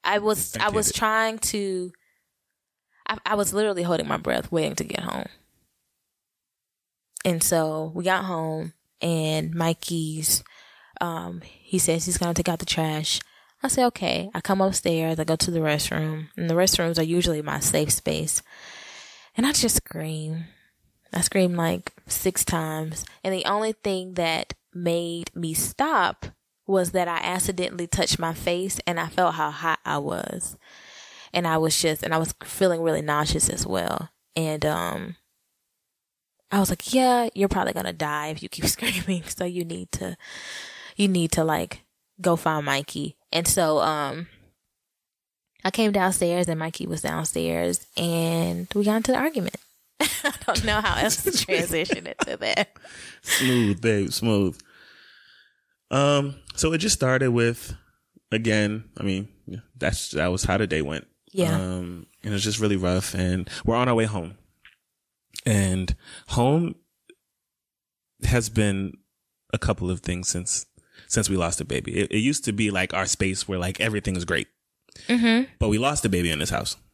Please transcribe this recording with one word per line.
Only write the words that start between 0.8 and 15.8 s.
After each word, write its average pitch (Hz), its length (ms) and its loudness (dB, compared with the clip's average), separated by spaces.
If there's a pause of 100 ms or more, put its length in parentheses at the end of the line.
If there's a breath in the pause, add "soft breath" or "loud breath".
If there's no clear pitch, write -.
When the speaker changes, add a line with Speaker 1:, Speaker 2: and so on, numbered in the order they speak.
Speaker 2:
it. - 40 -6
Speaker 1:
trying 220 440 2
to, 185 520 -2 (1160 soft breath)
I, 214 160 -2
I 214 100 2
was 190 180 2
literally 202 300 2
holding 165 240 2
my - 100 0
breath, - 340 0
waiting 156 240 2
to - 100 -4
get - 160 -6
home. - 240 -6 (2000)
And 170 180 0
so 156 500 0
we 180 100 -4
got 190 220 2
home, 160 480 -4 (280)
and 160 520 0
Mikey's, 160 920 -2 (580 loud breath)
um, 170 420 -6
he - 340 -6
says 165 280 2
he's 175 120 0
gonna 170 160 0
take 170 160 0
out 170 100 -2
the 170 60 -8
trash. 156 540 -2 (480 soft breath)
I - 20 0
say, 254 160 2
"Okay." 190 480 0
I 165 80 -4
come 196 200 2
upstairs, 165 580 0
I 156 40 -2
go 160 120 2
to - 160 0
the 165 80 0
restroom, 156 760 -2